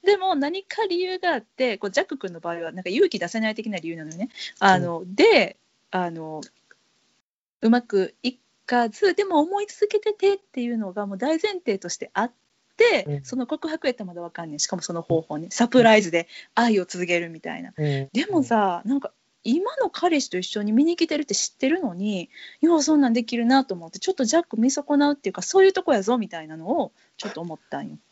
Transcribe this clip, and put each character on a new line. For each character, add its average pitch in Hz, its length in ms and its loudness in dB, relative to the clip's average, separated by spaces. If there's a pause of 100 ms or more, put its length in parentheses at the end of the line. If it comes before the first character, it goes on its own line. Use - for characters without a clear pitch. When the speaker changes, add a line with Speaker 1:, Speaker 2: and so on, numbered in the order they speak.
Speaker 1:
で 403 140 6
も 370 180 0
何 302 280 -2
か - 220 -4
理 359 160 -2
由 370 180 -4
が 349 140 0
あ 262 40 -2
っ 214 40 -6
て、 240 360 -4
こ 208 100 -6
う、 190 40 -4
ジ 285 100 0
ャ - 20 0
ッ - 40 -6
ク 277 100 -10
君 185 140 -8
の 165 80 -14
場 170 120 -8
合 170 100 -8
は 165 100 -8
な 175 100 -12
ん - 20 -12
か 180 60 -6
勇 285 200 4
気 202 100 -4
出 175 80 -4
せ 226 120 -4
な 220 100 0
い 214 60 -6
的 220 140 -8
な 190 100 -6
理 160 100 -8
由 165 60 -8
な 156 100 -12
の 160 60 -12
よ 165 60 -14
ね。 202 120 -6 (300)
あ 190 200 6
の、 170 200 -2
Speaker 2:
う 180 40 -10
ん。 185 120 -12
Speaker 1:
で、 294 420 6 (340)
あ 180 180 -2
の、 156 320 -10 (1200)
う 226 80 2
ま 240 120 6
く 190 420 -2
い 254 140 -4 (280)
か 240 240 2
ず、 370 260 0
で 415 100 0
も 349 140 2
思 370 220 0
い 415 60 -6
続 - 200 -2
け 415 120 0
て 415 140 -2
て 403 220 2
っ - 20 -12
て - 240 -10
い 240 100 -4
う 233 60 -2
の 196 160 -6
が 202 140 -4
も 196 80 -8
う - 20 -10
大 302 240 0
前 415 120 -2
提 240 260 -4
と 175 100 -12
し - 80 -8
て - 160 -12
あ 208 120 0
っ 247 60 -8 (460)
て、 427 300 4
Speaker 2:
う 147 140 -4
ん。 - 40 -20
Speaker 1:
そ - 100 -10
の 247 120 -4
告 311 200 -6
白 311 200 -4
や 254 60 0
っ - 20 -4
た 220 80 -12
ら 190 40 -10
ま 175 60 -14
だ 175 80 -12
わ 170 80 -10
か 170 160 -12
ん 160 40 -12
ね 147 80 -10
ん。 - 20 -12
し - 80 -2
か - 80 -4
も 170 80 -8
そ 180 100 -8
の 165 80 -4
方 165 200 0
法 151 180 -10
ね。 170 100 -10
サ - 180 0
プ 247 140 6
ラ 220 160 8
イ 214 60 6
ズ 170 80 -6
で 170 160 -2 (260)
愛 226 260 4
を 175 60 -4
続 180 200 -6
け 175 140 0
る 170 100 -6
み 165 120 -16
た 165 160 -10
い - 60 -12
な。 160 120 -16
Speaker 2:
う 156 80 -6
ん。 139 300 -2
Speaker 1:
で 285 140 0
も 349 160 0
さ、 196 420 0
な 247 100 -2
ん 277 40 -2
か - 120 -10 (320)
今 370 340 0
の 466 120 0
彼 330 320 0
氏 - 80 -8
と 180 80 -6
一 185 60 -4
緒 208 180 -6
に 208 100 -2
見 240 120 6
に 339 120 2
来 330 120 0
て 302 100 -2
る 294 60 -2
っ - 20 -6
て - 80 -6
知 - 220 -4
っ - 20 -20
て 262 100 0
る 339 140 2
の 214 140 -4
に、 190 340 -4 (320)
よ 330 160 4
う 294 60 2
そ 311 120 2
ん 285 60 6
な 262 80 4
ん 226 40 2
で 240 100 2
き 226 120 -6
る 233 100 0
な 262 200 4
と 196 80 -6
思 170 140 -10
っ 165 40 -18
て、 - 60 -18
ち - 120 -4
ょ - 20 0
っ - 40 0
と 262 100 0
ジ 311 120 2
ャ 349 40 4
ッ - 20 -4
ク 220 160 -6
見 240 100 4
損 294 300 0
な 294 100 4
う 294 40 2
っ - 20 0
て 202 140 -6
い - 20 -6
う - 20 -14
か、 - 80 -8
そ 381 220 4
う - 20 10
い 392 40 10
う 381 40 0
と 370 100 -2
こ 311 100 2
や 208 100 2
ぞ 233 140 2
み 214 120 -4
た 165 140 -12
い 156 40 -16
な 160 100 -14
の 160 100 -10
を 254 240 -2 (260)
ち - 80 -14
ょ 202 40 -6
っ - 20 -10
と 160 100 -12
思 170 140 -10
っ - 40 -20 (100)
た 139 100 -6
ん 156 100 -10
よ。 151 80 -16 (140)